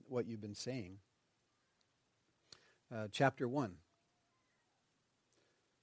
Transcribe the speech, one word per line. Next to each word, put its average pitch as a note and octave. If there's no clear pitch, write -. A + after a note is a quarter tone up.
what B2
you've A2
been G#2
saying. G#2
Uh, A2
chapter C3+
one. A#2+